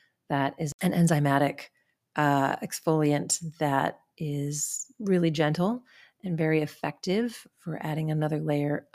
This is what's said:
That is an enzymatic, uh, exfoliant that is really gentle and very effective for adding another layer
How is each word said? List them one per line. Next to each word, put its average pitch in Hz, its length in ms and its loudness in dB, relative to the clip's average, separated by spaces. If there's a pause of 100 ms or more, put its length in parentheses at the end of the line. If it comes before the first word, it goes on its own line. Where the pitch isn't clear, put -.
(300)
That 139 280 -2
is 147 240 -6
an 180 100 2
enzymatic, 147 800 2 (460)
uh, 143 420 2
exfoliant 151 840 0 (200)
that 143 400 0 (180)
is 147 680 -6 (100)
really 185 320 2
gentle 165 540 0 (400)
and 180 120 -4
very 156 260 2
effective 185 840 -4 (140)
for - 220 -10
adding 156 280 -4
another 151 300 0
layer 147 560 -2